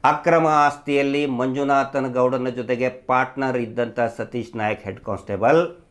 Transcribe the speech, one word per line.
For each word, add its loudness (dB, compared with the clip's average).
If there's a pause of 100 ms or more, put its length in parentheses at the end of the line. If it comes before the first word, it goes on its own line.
ಅಕ್ರಮ 4
ಆಸ್ತಿಯಲ್ಲಿ 2
ಮಂಜುನಾಥನ್ 0
ಗೌಡನ 2
ಜೊತೆಗೆ -2
ಪಾರ್ಟ್ನರ್ -2
ಇದ್ದಂಥ -4
ಸತೀಶ್ -4
ನಾಯಕ್ -4
ಹೆಡ್ -10
ಕಾನ್ಸ್ಟೇಬಲ್ 0